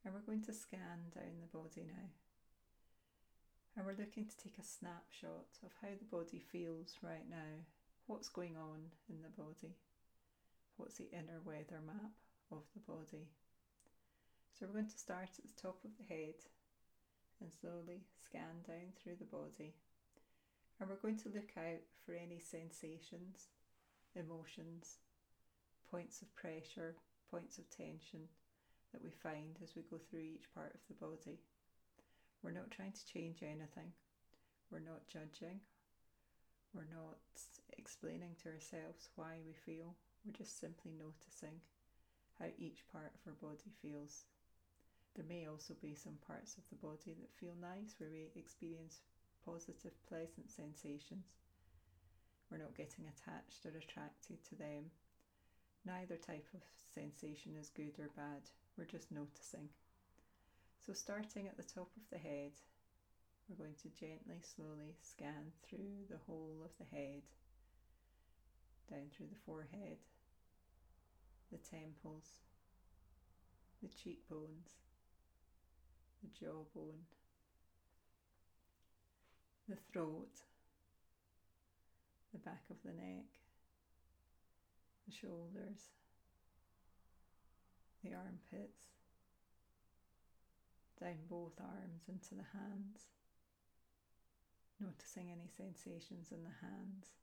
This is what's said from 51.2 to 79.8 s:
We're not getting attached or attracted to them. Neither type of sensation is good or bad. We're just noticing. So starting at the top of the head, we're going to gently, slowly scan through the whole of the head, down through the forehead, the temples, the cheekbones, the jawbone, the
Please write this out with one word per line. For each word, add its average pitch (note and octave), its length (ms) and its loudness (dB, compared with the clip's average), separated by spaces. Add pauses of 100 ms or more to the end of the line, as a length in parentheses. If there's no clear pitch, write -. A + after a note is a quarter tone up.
We're D#3 120 -2
not C#3+ 140 -2
getting - 280 0
attached - 600 -4
or D#3 100 0
attracted D#3 680 -2
to - 100 -4
them. D3+ 380 2 (920)
Neither F#3 320 6
type D3+ 380 2
of F3 60 -2 (340)
sensation D3 640 2
is D3 120 -2
good D3+ 280 2
or D3 160 2
bad. D3 320 2 (300)
We're E3+ 80 2
just - 260 -2
noticing. D3 600 2 (1080)
So - 140 0
starting G#3 560 6
at - 80 -2
the F3 80 -2
top F3+ 320 2
of G#3+ 60 -6 (100)
the F3 60 4
head, C#3+ 340 4 (960)
we're E3+ 160 0
going D3+ 180 0
to E3 60 -2
gently, E3 540 -2
slowly D3+ 600 -2
scan D3+ 480 0 (160)
through G3+ 440 0
the D#3+ 160 0
whole D#3+ 380 0
of E3+ 140 -2
the - 160 -4
head, C#3+ 280 4 (1700)
down C#3+ 220 0
through D#3 200 -2
the - 160 -6
forehead, D#3+ 520 0 (1500)
the F#3 80 -2
temples, D#3 800 -4 (1400)
the G3+ 60 -2
cheekbones, D#3 880 -2 (1500)
the G#3+ 60 -6 (100)
jawbone, D#3 680 0 (2500)
the G3+ 80 6 (160)